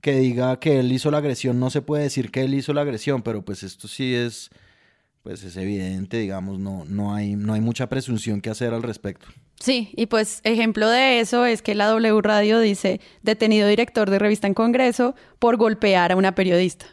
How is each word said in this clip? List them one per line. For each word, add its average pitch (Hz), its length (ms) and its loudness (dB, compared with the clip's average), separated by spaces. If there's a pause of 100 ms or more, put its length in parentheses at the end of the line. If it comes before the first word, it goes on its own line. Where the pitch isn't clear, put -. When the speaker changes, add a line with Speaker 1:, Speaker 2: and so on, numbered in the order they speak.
Speaker 1:
que 139 160 0
diga 127 420 0
que 147 200 2
él 123 120 2
hizo 131 200 0
la 151 80 0
agresión, 127 400 -2
no 127 100 0
se 139 120 -2
puede 147 220 -2
decir 135 260 -4
que 131 140 -4
él 135 100 0
hizo 139 200 -2
la 147 80 0
agresión, 135 400 -2
pero, 107 220 -6
pues, 98 200 -10
esto 98 240 -16
sí 127 260 -4
es, 120 360 -6 (760)
pues, 95 200 -14
es 90 120 -16
evidente, 95 640 -6
digamos, 98 420 -6
no, 95 280 -8
no 104 280 -4
hay, 104 200 -4
no 107 180 -4
hay 110 80 0
mucha 117 260 -2
presunción 110 540 -4
que 113 80 -8
hacer 117 240 -4
al 117 100 -6
respecto. 104 440 -10 (340)
Speaker 2:
Sí, 240 340 -2
y, 226 120 -2
pues, 214 360 -2
ejemplo 220 460 2
de 247 320 4
eso 240 240 2
es 226 160 0
que 214 120 -4
la 208 140 2
W 220 340 4
Radio 214 380 4
dice, 202 400 0 (220)
"Detenido 214 480 4
director 214 400 2
de 196 100 2
revista 214 260 2
en 202 80 0
Congreso 240 600 2 (240)
por 233 160 4
golpear 208 560 4
a 185 60 4
una 190 180 2
periodista", 180 580 0